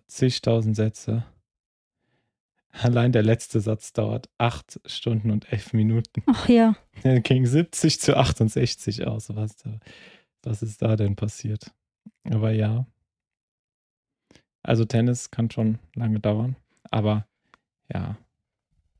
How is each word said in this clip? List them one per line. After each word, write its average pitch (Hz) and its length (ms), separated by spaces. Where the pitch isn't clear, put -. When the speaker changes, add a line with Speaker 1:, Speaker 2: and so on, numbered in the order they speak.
Speaker 1:
zigtausend 113 680
Sätze. 110 480
Allein 120 400
der 113 120
letzte 113 360
Satz 104 320
dauert 110 360
acht - 480
Stunden 110 440
und 107 220
elf 107 200
Minuten. 113 540
Speaker 2:
Ach - 220
ja. 226 280
Speaker 1:
Der 131 180
ging 131 260
siebzig 151 540
zu - 160
achtundsechzig 120 880
aus. 107 280
Was 107 220
da, 107 240
was 113 200
ist 110 200
da 113 140
denn 101 200
passiert? - 560
Aber 110 220
ja. 110 340
Also 113 220
Tennis 120 480
kann 117 180
schon 110 300
lange 110 240
dauern. 110 340
Aber 107 340
ja, - 240